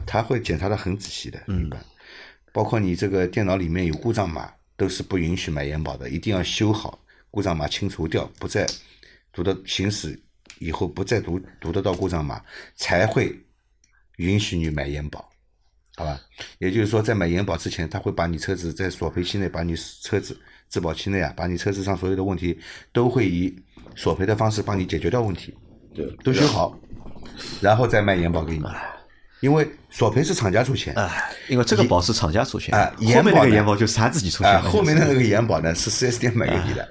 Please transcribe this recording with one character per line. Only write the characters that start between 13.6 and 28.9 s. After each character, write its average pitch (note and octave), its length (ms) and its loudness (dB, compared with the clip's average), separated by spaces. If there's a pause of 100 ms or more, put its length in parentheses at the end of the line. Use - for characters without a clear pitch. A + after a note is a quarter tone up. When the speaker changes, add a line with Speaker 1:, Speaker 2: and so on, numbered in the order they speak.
Speaker 1:
允 F#2 220 2
许 G#2+ 200 -2
你 D#2+ 100 0
买 D2 180 -4
延 D2 220 -6
保， - 180 -14 (680)
好 E2 80 -8
吧？ C#2+ 160 -6 (380)
也 F#2 120 0
就 A2 100 2
是 G#2 60 4
说， G#2+ 140 2
在 A2+ 140 2
买 F2+ 120 2
延 F2 180 2
保 F2 120 -2
之 F#2 140 -6
前， D#2+ 180 -4
他 F#2 100 -6
会 G2+ 140 -4
把 E2+ 140 0
你 E2+ 100 -2
车 F#2 180 -4
子 E2+ 200 -6
在 F#2 160 -4
索 D#2+ 180 -4
赔 F2+ 140 -4
期 G2+ 160 -4
内， F#2 100 -2
把 D#2+ 140 -6
你 E2+ 120 -2 (280)
车 G2+ 180 -2
子 - 180 -10 (300)
质 - 120 -4
保 E2 120 -2
期 - 160 -8
内 G2 140 0
啊， C#2 120 -2
把 E2+ 120 -4
你 F2+ 100 -2
车 G2+ 160 -2
子 G2 100 -4
上 G2 140 -2
所 F#2 140 -2
有 F#2+ 60 0
的 F#2 60 -2
问 F#2+ 140 -2
题 E2+ 220 -4 (340)
都 A#2+ 160 4
会 B2 180 2
以 F2+ 300 0 (380)
索 F2 200 0
赔 F#2+ 120 -2
的 G#2 100 2
方 A2 140 2
式 G#2 120 -2
帮 G2+ 160 -2
你 F#2 60 0
解 E2+ 140 -2
决 E2 100 -2
掉 A#2+ 140 2
问 G2 120 -2
题， - 200 -12 (400)
Speaker 3:
对。 D2 120 -6 (160)
Speaker 1:
都 C3 100 2
修 C#3+ 140 4
好， - 320 0 (840)
然 G#2 160 6
后 B2 100 4
再 G#2+ 140 4
卖 G2+ 160 2
延 E2+ 160 2
保 E2 100 0
给 D#2+ 140 -4
你。 D2+ 80 -4 (760)